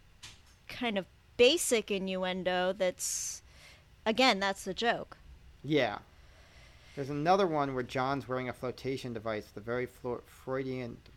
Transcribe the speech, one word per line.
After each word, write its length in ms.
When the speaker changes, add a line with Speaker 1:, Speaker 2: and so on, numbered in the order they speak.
Speaker 1:
kind 300
of 80
basic 540
innuendo 840
that's, 720
again, 320
that's 240
the 100
joke. 440
Speaker 2:
Yeah. 360
There's 160
another 340
one 300
where 80
John's 440
wearing 220
a 40
flotation 600
device, 400
the 80
very 240
Flo-, 400
Freudian, 720